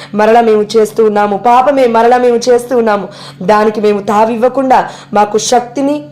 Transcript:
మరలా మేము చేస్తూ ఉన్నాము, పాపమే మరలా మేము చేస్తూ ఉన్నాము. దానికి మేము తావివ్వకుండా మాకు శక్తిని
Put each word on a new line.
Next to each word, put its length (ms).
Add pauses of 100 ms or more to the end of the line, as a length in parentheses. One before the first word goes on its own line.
(140)
మరలా 260
మేము 260 (100)
చేస్తూ 280
ఉన్నాము, 320
పాపమే 500
మరలా 320
మేము 300
చేస్తూ 300
ఉన్నాము. 300 (340)
దానికి 380
మేము 200
తావివ్వకుండా 880 (260)
మాకు 240
శక్తిని 720